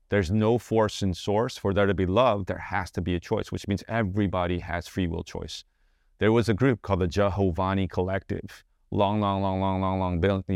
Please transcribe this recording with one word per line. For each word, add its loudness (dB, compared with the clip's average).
There's 2
no 4
force 0
in 0
source. -2
For -2
there 4
to 2
be 0
love, 2
there -6
has -8
to -6
be 0
a -2
choice, -4
which -8
means -2
everybody -2
has -8
free -2
will -4
choice. -12
There 4
was 4
a 4
group 2
called 0
the 2
Jehovani 0
Collective, -4
long, 2
long, 0
long, 0
long, 0
long, 0
long, 0
long, 2